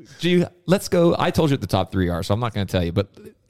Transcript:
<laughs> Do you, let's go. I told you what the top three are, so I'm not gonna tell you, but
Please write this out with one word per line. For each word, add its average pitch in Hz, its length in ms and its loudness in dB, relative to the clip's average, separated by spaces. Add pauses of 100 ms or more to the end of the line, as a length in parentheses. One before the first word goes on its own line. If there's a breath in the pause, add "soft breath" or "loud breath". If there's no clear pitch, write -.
<laughs> - 200 -20
Do 170 80 0
you, 175 180 4 (180)
let's 190 220 2
go. 175 320 2
I 160 120 0
told 165 180 2
you 139 60 2
what - 60 -2
the 95 60 -8
top 92 240 -2
three 92 180 0
are, 85 140 -4
so - 100 -2
I'm 104 60 -2
not 117 140 -4
gonna 101 120 -4
tell 92 180 -2
you, 85 100 -2
but 98 160 -2 (400)